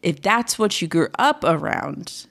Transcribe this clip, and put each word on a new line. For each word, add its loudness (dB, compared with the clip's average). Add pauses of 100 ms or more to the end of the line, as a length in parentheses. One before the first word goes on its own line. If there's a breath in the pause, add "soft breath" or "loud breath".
If 0
that's 2
what 0
you -4
grew 2 (100)
up 2
around -2